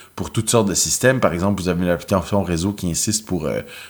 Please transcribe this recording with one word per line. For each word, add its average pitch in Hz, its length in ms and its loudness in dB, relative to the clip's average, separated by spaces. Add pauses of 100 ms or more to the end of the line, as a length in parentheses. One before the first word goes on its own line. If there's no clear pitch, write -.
(160)
pour - 160 -6
toutes 110 200 -2
sortes 110 180 4
de 85 60 0
systèmes. 123 440 2
Par 95 140 2
exemple, 95 260 0
vous 87 100 -2
avez 87 140 2
une 87 60 2
application 95 540 0
réseau 87 280 0
qui 101 160 -4
insiste 87 380 -2
pour, 80 220 -2
euh, 55 140 -2 (280)